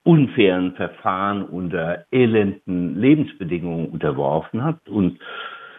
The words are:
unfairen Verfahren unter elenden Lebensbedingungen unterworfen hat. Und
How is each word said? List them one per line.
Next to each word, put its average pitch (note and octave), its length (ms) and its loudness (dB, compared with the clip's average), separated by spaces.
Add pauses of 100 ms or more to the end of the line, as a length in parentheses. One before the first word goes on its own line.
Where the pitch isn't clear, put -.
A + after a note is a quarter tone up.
unfairen G2+ 720 4
Verfahren G2 680 -4
unter F2 680 -6
elenden G2 840 0
Lebensbedingungen F2 920 0
unterworfen D2+ 720 -2
hat. D#3+ 260 -6
Und F#2 300 0 (600)